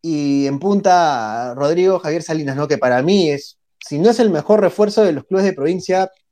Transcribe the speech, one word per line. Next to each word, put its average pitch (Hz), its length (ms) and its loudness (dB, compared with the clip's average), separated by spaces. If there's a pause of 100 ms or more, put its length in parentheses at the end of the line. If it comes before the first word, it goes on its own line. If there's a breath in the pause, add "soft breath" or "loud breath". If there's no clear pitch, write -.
Y 143 420 0
en 139 120 -4
punta 151 960 0
Rodrigo 170 460 0
Javier 160 240 -4
Salinas, 151 320 -6
¿no? 147 100 -4
Que 143 100 0
para 123 260 2
mí 175 280 2
es, - 280 -8 (200)
si 147 220 -8
no 202 100 4
es 226 80 0
el 226 120 2
mejor 185 300 2
refuerzo 208 440 2
de 208 80 2
los 214 120 -6
clubes 190 200 0
de 190 80 0
provincia, 185 580 -2 (220)